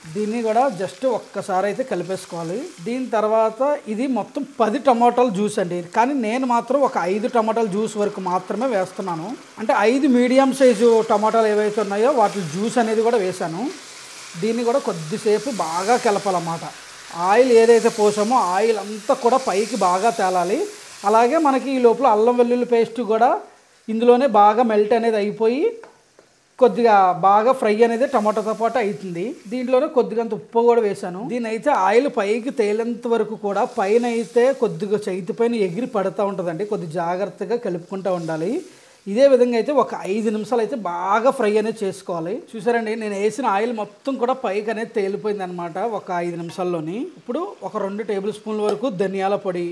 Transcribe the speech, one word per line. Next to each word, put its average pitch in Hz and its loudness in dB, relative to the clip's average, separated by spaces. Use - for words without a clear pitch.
దీన్ని 214 -4
కూడా 220 2
just 269 -8
ఒక్కసారి 190 -4
అయితే 208 -4
కలిపేసుకోవాలి. 175 -6
దీని 247 -4
తర్వాత 220 2
ఇది 226 -2
మొత్తం 202 -6
పది 220 2
టమాటాలు 240 4
జ్యూస్ 208 -2
అండి, 175 -4
కానీ 247 2
నేను 254 -2
మాత్రం 240 0
ఒక - -2
ఐదు 214 -2
టమాటాల 220 0
జ్యూస్ 220 -2
వరకు 202 -4
మాత్రమే 196 -2
వేస్తున్నాను. 185 -4
అంటే 220 0
ఐదు 277 2
మీడియం 254 4
సైజు 240 6
టమాటాలు 214 2
ఏవైతే 208 0
ఉన్నాయో 208 0
వాటి 196 2
జ్యూస్ 208 -2
అనేది 220 0
కూడా 233 2
వేశాను. 180 -6
దీన్ని 226 -2
కూడా 226 0
కొద్దిసేపు 208 -2
బాగా 190 2
కలపాలన్నమాట. 175 -2
ఆయిల్ 240 6
ఏదైతే 226 6
పోసామో 208 2
ఆయిల్ 220 2
అంతా 214 -2
కూడా 240 4
పైకి 208 -2
బాగా 190 2
తేలాలి. 185 0
అలాగే 240 4
మనకి 262 2
ఈ 254 0
లోపల 233 4
అల్లం 233 2
వెల్లుల్లి 240 2
పేస్ట్ 226 0
కూడా 233 4
ఇందులోనే 240 4
బాగా 214 6
melt 214 2
అనేది 226 0
అయిపోయి 226 0
కొద్దిగా 226 4
బాగా 214 6
fry 214 2
అనేది 220 0
టమాటాతో 214 0
పాటు 233 0
అవుతుంది. 190 -6
దీంట్లోనే 254 0
కొద్దిగంత 220 -2
ఉప్పు - -4
కూడా 233 4
వేశాను. 196 -6
దీని 233 -4
అయితే 226 -2
ఆయిల్ 240 4
పైకి 220 -2
తేలేంత 226 -2
వరకు 214 -4
కూడా 196 0
పైన 220 2
అయితే 233 0
కొద్దిగా 196 -2
చేతి 190 -6
పైన 233 0
ఎగిరి 202 -6
పడుతూ 190 -2
ఉంటుందండి, 175 -6
కొద్ది 175 -6
జాగ్రత్తగా 185 -4
కలుపుకుంటూ 185 -6
ఉండాలి. 165 -4
ఇదే 247 6
విధంగా 247 4
అయితే 220 -2
ఒక - -2
ఐదు 220 -2
నిమిషాలు 220 -2
అయితే 269 -6
బాగా 196 0
fry 214 2
అనేది 220 -4
చేసుకోవాలి. 180 -6
చూసారండి, 226 -2
నేను 208 -6
వేసిన 214 -2
ఆయిల్ 226 -2
మొత్తం 208 -8
కూడా 247 0
పైకి 202 -2
అనేది 226 -8
తేలిపోయింది 196 -4
అనమాట 175 -8
ఒక - -12
ఐదు 170 -6
నిమిషాల్లోని. 170 -6
ఇప్పుడు 247 -6
ఒక 180 -12
రెండు 202 -6
టేబుల్ 196 -4
స్పూన్ల 214 -6
వరకు 208 -2
ధనియాల 190 -2
పొడి 175 -4